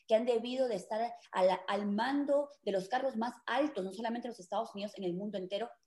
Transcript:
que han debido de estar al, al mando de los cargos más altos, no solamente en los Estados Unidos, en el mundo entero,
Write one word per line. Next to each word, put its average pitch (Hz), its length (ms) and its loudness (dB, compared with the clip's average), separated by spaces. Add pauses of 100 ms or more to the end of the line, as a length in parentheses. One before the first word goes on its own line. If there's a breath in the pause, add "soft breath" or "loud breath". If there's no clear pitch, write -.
que 220 80 4
han 240 120 6
debido 247 420 2
de 226 60 -2
estar 214 260 -4 (320 loud breath)
al, 190 160 6 (180)
al 208 200 0
mando 277 640 2 (100)
de 202 120 -2
los 190 180 0
cargos 254 260 0
más 233 160 -2 (140)
altos, 262 360 0
no 185 120 -6
solamente 233 340 -4
en 226 40 -6
los - 80 -14
Estados 220 340 -4
Unidos, 202 240 -6
en 202 60 -4
el 175 100 -2
mundo 202 240 -4
entero, 202 320 -4 (160)